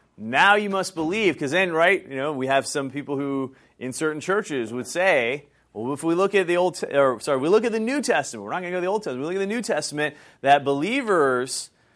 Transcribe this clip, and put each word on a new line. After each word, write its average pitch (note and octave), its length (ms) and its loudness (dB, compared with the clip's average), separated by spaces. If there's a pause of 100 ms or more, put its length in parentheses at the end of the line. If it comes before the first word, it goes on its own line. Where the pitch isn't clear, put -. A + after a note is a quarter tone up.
(180)
now C#3 380 4
you G#3 140 0
must F#3+ 260 -4
believe, E3+ 420 0
'cause C#3+ 140 -4
then, F3+ 200 2
right, F3 360 4
you C#3 80 -10
know, C#3+ 180 -4
we C3 140 -4
have C3+ 200 2
some C#3 240 -4
people C#3+ 260 -6
who C3+ 380 -4 (240)
in B2+ 140 -8
certain D#3 280 -4
churches D#3+ 500 -2
would B2 160 -8
say, D3 580 2 (280)
well, A#2 180 -6
if C#3+ 120 -6
we E3 100 2
look G3 220 2
at F#3+ 100 2
the F3 120 0
Old F3+ 180 0
Te-, - 200 -6
or, C3+ 240 4
sorry, C#3 200 -2
we C#3+ 100 0
look A3 160 4
at A#3 60 0
the A3 80 -2
New B3 220 -2
Testament. C#3+ 420 -2
We're G#2 80 -10
not E3+ 100 -6
gonna F3 80 -8
go F3+ 80 -4
to F3+ 40 -4
the F3+ 60 -2
Old G#3 140 0
Testament. C3 200 -6
We C#3+ 40 -4
look F#3 160 -4
at G3 60 -2
the G#3 80 -4
New A#3+ 80 -4
Testament, D3 520 -2 (260)
that C#3 220 6
believers, C#3+ 1080 0 (240)